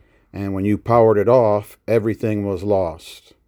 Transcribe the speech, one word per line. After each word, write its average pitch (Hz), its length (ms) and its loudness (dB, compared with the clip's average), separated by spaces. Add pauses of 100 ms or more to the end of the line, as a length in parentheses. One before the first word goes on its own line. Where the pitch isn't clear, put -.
(320)
and 98 220 -8
when 95 100 -4
you 104 140 0
powered 113 400 4
it 101 100 0
off, 110 480 0 (100)
everything 107 600 -2
was 95 160 -6
lost. 95 720 -6 (140)